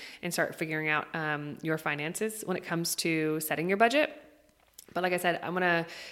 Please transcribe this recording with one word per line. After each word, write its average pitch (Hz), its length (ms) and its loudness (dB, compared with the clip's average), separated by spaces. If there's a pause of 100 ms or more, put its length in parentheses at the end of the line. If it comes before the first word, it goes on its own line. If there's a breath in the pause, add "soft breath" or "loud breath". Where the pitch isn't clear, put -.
(220 loud breath)
and 170 120 -4
start - 220 0
figuring 156 340 -2
out, 151 260 2
um, 151 460 -2
your 160 160 0
finances 165 680 -4
when 180 120 0
it - 80 -8
comes 170 300 -2
to 156 440 2
setting 160 300 -2
your 196 80 4
budget. 240 340 4 (840)
But 180 100 0
like 180 100 2
I 180 40 4
said, 175 240 2
I'm 170 120 -4
gonna, 170 340 4 (240 loud breath)